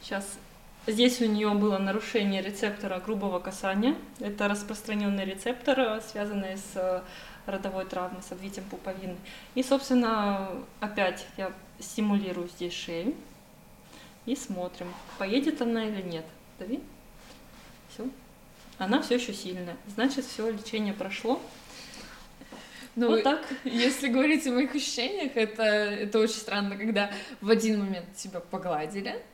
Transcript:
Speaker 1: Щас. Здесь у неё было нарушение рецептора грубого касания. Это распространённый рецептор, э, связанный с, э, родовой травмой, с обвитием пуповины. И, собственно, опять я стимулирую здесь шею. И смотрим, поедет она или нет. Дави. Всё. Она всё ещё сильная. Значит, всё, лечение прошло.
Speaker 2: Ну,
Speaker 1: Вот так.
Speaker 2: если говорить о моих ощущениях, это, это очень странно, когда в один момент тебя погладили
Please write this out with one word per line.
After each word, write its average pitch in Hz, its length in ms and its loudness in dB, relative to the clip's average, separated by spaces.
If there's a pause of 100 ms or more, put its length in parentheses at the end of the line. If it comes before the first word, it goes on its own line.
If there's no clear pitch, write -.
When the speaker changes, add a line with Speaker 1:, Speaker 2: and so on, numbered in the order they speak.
Speaker 1:
Щас. 196 300 -4 (480)
Здесь 247 360 6
у 226 40 4
неё 214 280 4
было 202 240 4
нарушение 196 640 0
рецептора 202 580 -2
грубого 190 400 -2
касания. 196 540 2 (260)
Это 208 280 -2
распространённый 208 760 0
рецептор, 247 560 0
э, 220 200 2 (120)
связанный 202 440 -4
с, 196 200 -10
э, 185 240 0 (460)
родовой 190 400 -4
травмой, 185 360 -4
с - 100 -12
обвитием 190 380 -10
пуповины. 190 460 -8 (380)
И, 254 80 2
собственно, 226 880 4 (300)
опять 202 460 0 (120)
я 190 140 -2 (280)
стимулирую 196 680 2
здесь 175 260 -6
шею. 180 400 -2 (1120)
И 233 100 0
смотрим, 180 520 -6 (300)
поедет 269 440 2
она 226 240 2
или 208 160 -4
нет. 165 220 -6 (340)
Дави. 226 220 -6 (1120)
Всё. 214 100 -10 (760)
Она 202 220 4
всё - 140 2
ещё 240 180 0
сильная. 180 440 -6 (180)
Значит, 262 320 2
всё, 220 240 -2
лечение 214 440 -2
прошло. 214 460 -2 (1600)
Speaker 2:
Ну, 233 140 4
Speaker 1:
Вот 220 140 8
так. 302 160 6 (240)
Speaker 2:
если 254 440 2
говорить 285 380 6
о 254 60 2
моих 254 220 2
ощущениях, 285 600 -2
это, 220 280 2
это 208 560 2
очень 220 160 4
странно, 196 400 -2
когда 208 340 2 (300)
в 202 100 2
один 214 300 6
момент 190 360 -4
тебя 185 240 -8
погладили 180 720 -2 (200)